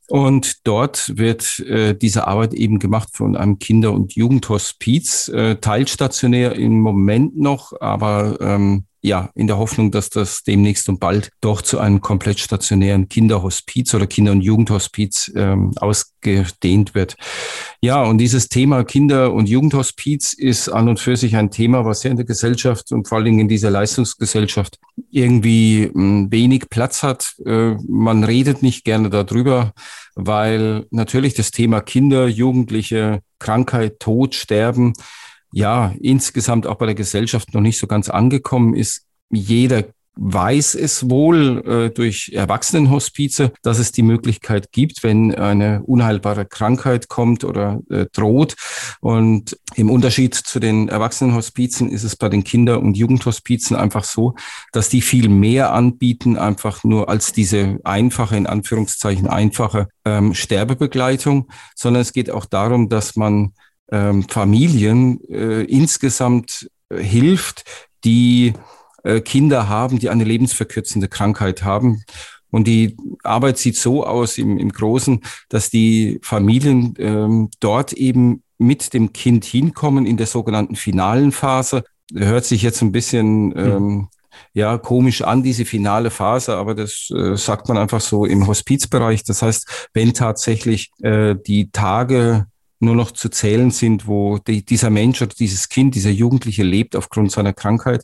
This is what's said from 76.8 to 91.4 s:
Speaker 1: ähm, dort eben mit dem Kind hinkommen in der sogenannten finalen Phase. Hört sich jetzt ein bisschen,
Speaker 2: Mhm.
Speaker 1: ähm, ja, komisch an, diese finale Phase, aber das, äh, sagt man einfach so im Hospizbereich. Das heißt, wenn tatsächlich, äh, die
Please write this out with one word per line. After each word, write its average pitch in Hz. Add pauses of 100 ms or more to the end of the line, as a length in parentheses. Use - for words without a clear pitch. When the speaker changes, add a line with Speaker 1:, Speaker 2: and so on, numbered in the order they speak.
Speaker 1:
ähm, 107 (100)
dort 113
eben 123 (140)
mit -
dem 113
Kind 120
hinkommen 139
in 113
der 110
sogenannten 107
finalen 107
Phase. 131 (300)
Hört 104
sich 113
jetzt 117
ein 110
bisschen, 110
Speaker 2:
Mhm. -
Speaker 1:
ähm, 101 (460)
ja, 107
komisch 123
an, 123
diese 120
finale 107
Phase, 110
aber 101
das, 107
äh, 92
sagt -
man 117
einfach 104
so 104
im 98
Hospizbereich. 113
Das -
heißt, -
wenn 113
tatsächlich, 110 (120)
äh, 107
die 101